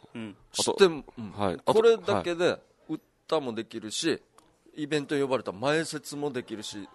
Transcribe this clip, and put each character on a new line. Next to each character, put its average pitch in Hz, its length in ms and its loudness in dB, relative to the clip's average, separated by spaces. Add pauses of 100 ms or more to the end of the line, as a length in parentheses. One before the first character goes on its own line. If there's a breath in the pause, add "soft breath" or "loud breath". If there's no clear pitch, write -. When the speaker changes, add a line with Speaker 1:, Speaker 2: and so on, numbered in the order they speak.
(160)
Speaker 1:
う - 40 -12
ん。 107 180 -12 (160)
Speaker 2:
あ - 40 -8
と、 - 60 2
Speaker 3:
知 117 80 0
っ - 40 0
て 196 120 8
ん、 156 180 -2 (120)
う 120 40 -10
ん。 101 100 -10
Speaker 2:
は 98 200 0
い。 - 20 0
あ - 40 -6
と、 - 160 2
Speaker 3:
こ 220 80 6
れ 226 160 8
だ 202 260 0
け 175 120 -2
で、 160 220 2 (720)
歌 160 120 2
も 127 140 -6
で 107 120 -6
き 113 140 -10
る 107 120 -10
し、 - 180 -2
Speaker 2:
は 117 60 2
い。 - 60 -8 (540)
Speaker 3:
イ 151 120 -6
ベ 147 120 0
ン 139 80 -6
ト 147 120 0
呼 139 80 2
ば 127 100 2
れ 107 60 -4
た - 80 -6
ら 90 60 -8
前 147 260 0
説 151 320 -10
も 147 160 -4
で 120 120 -6
き 107 120 -10
る 104 80 -10
し、 101 320 -10